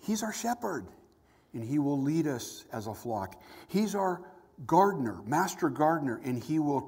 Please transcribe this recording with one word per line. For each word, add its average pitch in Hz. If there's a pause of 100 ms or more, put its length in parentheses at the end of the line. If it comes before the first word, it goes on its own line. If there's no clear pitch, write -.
he's 214
our 214
shepherd, 208 (680)
and 117
he 139
will 143
lead 156
us -
as 107
a 110
flock. 101 (280)
He's 202
our 185 (460)
gardener, 160
master 160
gardener, 143
and 123
he 156
will 143